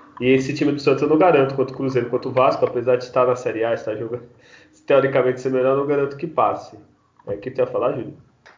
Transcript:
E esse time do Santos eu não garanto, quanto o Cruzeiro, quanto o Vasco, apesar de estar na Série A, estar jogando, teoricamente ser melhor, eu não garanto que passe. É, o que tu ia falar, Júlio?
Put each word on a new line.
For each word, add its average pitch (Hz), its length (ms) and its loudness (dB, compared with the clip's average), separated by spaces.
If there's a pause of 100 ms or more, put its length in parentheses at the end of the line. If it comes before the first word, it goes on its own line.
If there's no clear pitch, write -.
(200)
E 123 100 0
esse 131 240 2
time 143 180 0
do 143 80 -2
Santos 135 220 2
eu 147 80 0
não 156 80 4
garanto, 151 380 4
quanto 131 160 -2
o - 60 -14
Cruzeiro, 127 320 -2
quanto 127 200 -4
o 120 40 -8
Vasco, 127 320 2
apesar 123 320 0
de 123 80 -4
estar 127 200 2
na 123 100 2
Série 113 280 -4
A, 117 100 0
estar 107 220 -6
jogando, 117 280 -8 (640)
teoricamente 131 560 2
ser 131 100 -2
melhor, 131 200 2
eu 139 60 2
não 143 100 -2
garanto 139 300 -2
que 170 100 -8
passe. - 500 -2 (480)
É, 101 80 -8
o 101 60 -10
que 123 100 -10
tu - 100 -10
ia 123 80 2
falar, 120 260 -4
Júlio? - 240 -10 (400)